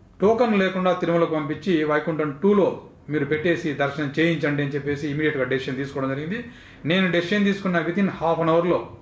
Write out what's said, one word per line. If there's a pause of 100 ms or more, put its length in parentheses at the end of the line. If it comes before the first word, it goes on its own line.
(220)
token
లేకుండా
తిరుమలకు
పంపించి,
వైకుంఠం
టూలో (280)
మీరు
పెట్టేసి
దర్శనం
చేయించండి"
అని
చెప్పేసి
ఇమీడియట్‌గా
డెసిషన్
తీసుకోవడం
జరిగింది. (340)
నేను
డెసిషన్
తీసుకున్న
within
half
an
hourలో